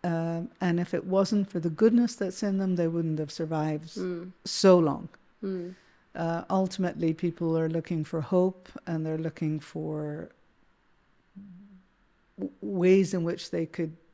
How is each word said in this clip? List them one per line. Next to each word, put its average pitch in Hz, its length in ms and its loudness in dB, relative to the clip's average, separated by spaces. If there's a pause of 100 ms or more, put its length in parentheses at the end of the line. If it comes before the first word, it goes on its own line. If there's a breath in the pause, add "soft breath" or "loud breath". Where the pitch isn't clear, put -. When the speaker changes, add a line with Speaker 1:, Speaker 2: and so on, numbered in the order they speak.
Speaker 1:
Um, 165 460 -2 (120)
and 175 180 2
if 175 140 -2
it - 120 -2
wasn't 196 460 2
for 185 80 -4
the 165 100 0
goodness 233 460 4
that's - 260 -4
in 196 160 0
them, 190 200 0
they 170 100 2
wouldn't 165 320 -2
have 151 120 -6
survived 156 640 -4
Speaker 2:
Hmm. 180 340 -6 (160)
Speaker 1:
so 185 340 8
long. 156 300 0 (320)
Speaker 2:
Hmm. 185 300 -6 (440 loud breath)
Speaker 1:
Uh, 165 340 -2
ultimately, 185 640 0
people 165 440 -2
are 160 120 0
looking 160 360 -2
for 165 160 -4
hope, 185 480 0 (180)
and 160 180 -4
they're 160 120 -4
looking 156 420 -4
for 156 680 -8 (2000)
w-, - 240 -6
ways 190 520 4
in 175 100 -2
which 175 280 -6
they 165 140 -2
could 165 300 -6 (180)